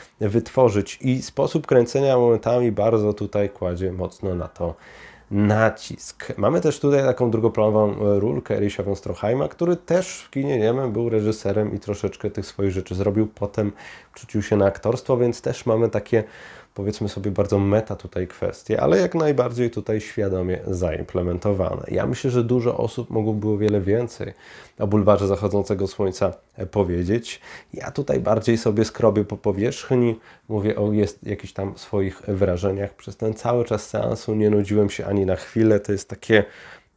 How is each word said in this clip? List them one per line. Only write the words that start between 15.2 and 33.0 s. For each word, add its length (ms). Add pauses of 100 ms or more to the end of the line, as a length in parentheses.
też 240
mamy 240
takie, 340 (500)
powiedzmy 360
sobie, 220
bardzo 280
meta 360
tutaj 320
kwestie, 540
ale 160
jak 180
najbardziej 560
tutaj 300
świadomie 640
zaimplementowane. 1200
Ja 200
myślę, 240
że 120
dużo 340
osób 320
mogłoby 400
o 80
wiele 240
więcej 520 (460)
o 80
Bulwarze 400
Zachodzącego 600
Słońca, 460 (240)
e, 80
powiedzieć. 760 (320)
Ja 180
tutaj 280
bardziej 380
sobie 280
skrobię 400
po 120
powierzchni, 800 (300)
mówię 260
o 160
jest, 320
jakichś 300
tam 240
swoich 500
wrażeniach. 640
Przez 240